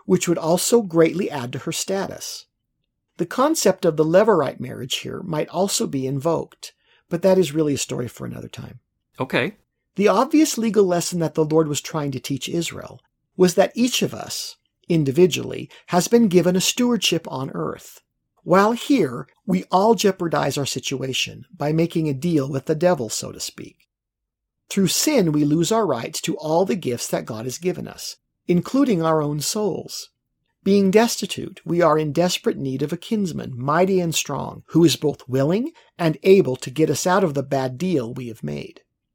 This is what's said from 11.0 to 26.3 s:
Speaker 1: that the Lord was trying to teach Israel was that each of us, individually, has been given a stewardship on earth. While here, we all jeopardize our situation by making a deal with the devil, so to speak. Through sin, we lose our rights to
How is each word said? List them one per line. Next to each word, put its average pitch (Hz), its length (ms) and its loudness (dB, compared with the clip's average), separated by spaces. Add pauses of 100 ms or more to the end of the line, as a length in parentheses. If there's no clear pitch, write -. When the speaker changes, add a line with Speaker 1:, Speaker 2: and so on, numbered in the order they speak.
Speaker 1:
that 156 160 -2
the 160 100 2
Lord 156 220 2
was 143 120 -4
trying 143 320 -6
to 127 80 -6
teach - 300 -6
Israel - 520 -6 (360)
was 180 160 6
that 180 220 4
each 247 260 0
of 127 140 -2
us, - 400 -10 (340)
individually, 139 800 2 (180)
has 175 200 0
been 233 200 4
given 180 280 4
a 185 60 2
stewardship 233 680 0
on 135 220 -8
earth. - 500 -10 (400)
While 196 300 4
here, 220 560 0 (180)
we 180 260 0
all 202 220 6
jeopardize 160 640 0
our 143 80 -2
situation - 800 -6 (100)
by 147 160 -2
making 160 380 0
a 143 40 0
deal 143 360 0
with 135 160 -6
the 160 100 0
devil, 151 340 0
so - 220 -8
to 95 80 -16
speak. - 480 -14 (840)
Through 196 180 2
sin, 214 460 2
we 147 120 2
lose 160 260 2
our 220 140 2
rights 143 360 -4
to - 160 -4